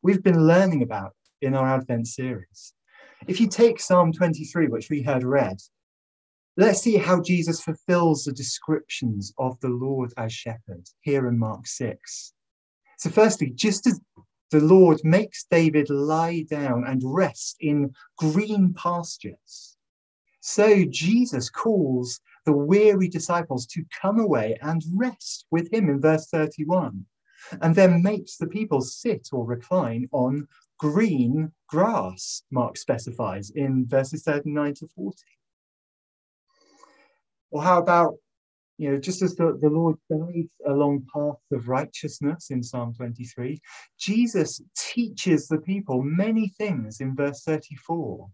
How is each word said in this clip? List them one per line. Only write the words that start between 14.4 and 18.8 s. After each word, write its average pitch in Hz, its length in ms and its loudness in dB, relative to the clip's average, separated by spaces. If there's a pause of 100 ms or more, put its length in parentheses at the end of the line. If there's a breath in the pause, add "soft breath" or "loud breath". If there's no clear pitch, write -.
the 151 100 6
Lord 160 420 8
makes 185 480 2
David 151 400 4
lie 156 580 0
down 131 380 -2
and 131 160 -2
rest - 560 -2
in 147 340 0 (260 soft breath)
green 190 560 2
pastures, - 1000 -8 (640)